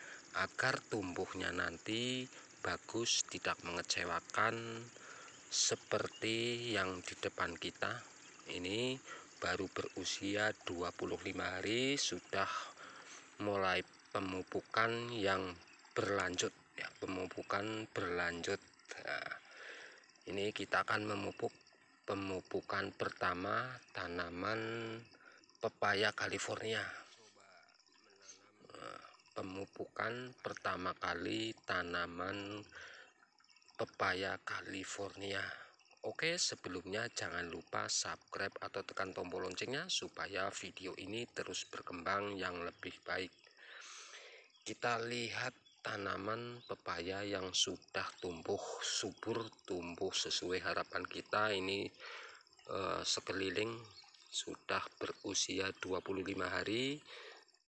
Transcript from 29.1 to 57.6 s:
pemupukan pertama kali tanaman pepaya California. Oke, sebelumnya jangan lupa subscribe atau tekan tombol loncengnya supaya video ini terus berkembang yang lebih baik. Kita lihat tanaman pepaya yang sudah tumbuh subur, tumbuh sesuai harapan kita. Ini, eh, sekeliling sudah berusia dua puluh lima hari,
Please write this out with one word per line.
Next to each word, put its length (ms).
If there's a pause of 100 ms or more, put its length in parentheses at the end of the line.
pemupukan 1120
pertama 480
kali 720
tanaman 960 (1200)
pepaya 640
California. 960 (640)
Oke, 320
sebelumnya 720
jangan 400
lupa 400
subscribe 720
atau 240
tekan 320
tombol 320
loncengnya 400
supaya 640
video 480
ini 320
terus 400
berkembang 640
yang 320
lebih 240 (160)
baik. 240 (1300)
Kita 400
lihat 560 (280)
tanaman 800
pepaya 560
yang 320
sudah 640
tumbuh 400 (240)
subur, 640 (240)
tumbuh 400
sesuai 560
harapan 400
kita. 480
Ini, 400 (800)
eh, 320
sekeliling 640 (640)
sudah 480 (160)
berusia 720 (160)
dua 160
puluh 240
lima 240
hari, 560 (640)